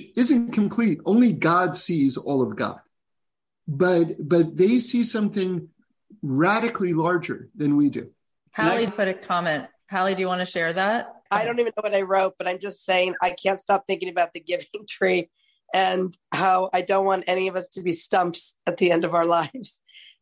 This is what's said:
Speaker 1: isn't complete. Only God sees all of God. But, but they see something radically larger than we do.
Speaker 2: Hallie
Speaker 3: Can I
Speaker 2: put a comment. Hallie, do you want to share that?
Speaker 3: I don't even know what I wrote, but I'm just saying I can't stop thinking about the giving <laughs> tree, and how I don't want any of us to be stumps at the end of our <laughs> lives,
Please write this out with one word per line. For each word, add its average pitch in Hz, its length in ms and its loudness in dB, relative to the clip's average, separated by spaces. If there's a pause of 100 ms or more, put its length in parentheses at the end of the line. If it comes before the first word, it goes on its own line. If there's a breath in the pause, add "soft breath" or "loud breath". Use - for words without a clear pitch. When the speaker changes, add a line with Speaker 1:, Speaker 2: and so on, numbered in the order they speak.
(140)
Speaker 1:
isn't 240 380 2
complete. 208 540 0
Only 220 260 6
God 170 420 2
sees 139 440 0
all 135 240 0
of 107 140 -2
God. 110 220 -6 (880)
But, 170 540 2
but 160 380 2
they 220 200 6
see 240 240 0
something 196 640 -2 (520)
radically 185 720 0
larger 160 640 -2
than 147 220 2
we 147 100 4
do. 120 220 -6 (420)
Speaker 2:
Hallie 233 320 0
Speaker 3:
Can 196 80 -4
I - 40 -14
Speaker 2:
put 196 120 0
a 185 60 -2
comment. 170 500 -2 (260)
Hallie, 190 240 0
do 185 80 -2
you 185 60 -2
want 180 120 -2
to 185 60 -4
share 170 280 -4
that? 208 340 -2 (220)
Speaker 3:
I 214 140 0
don't 233 140 -4
even 233 180 0
know 214 60 -4
what 208 120 -2
I 196 80 2
wrote, 190 360 0
but 185 80 2
I'm 190 140 0
just 196 240 -12
saying 185 360 2
I 180 100 2
can't 185 280 -2
stop 196 280 0
thinking 185 220 -4
about 170 260 -2
the 170 60 -14
giving 175 260 -6 (100)
<laughs> 208 120 -16
tree, 180 420 0 (420)
and 185 440 0 (160)
how 185 400 2
I 185 100 2
don't 196 220 2
want 190 220 0
any 185 220 0
of 180 80 -6
us 180 120 -8
to 185 140 -14
be 175 100 0
stumps 180 600 -2 (120)
at 175 100 -2
the 175 140 4
end 170 140 2
of 165 100 -2
our 170 120 2
<laughs> - 0 -
lives, 170 540 -2 (420 loud breath)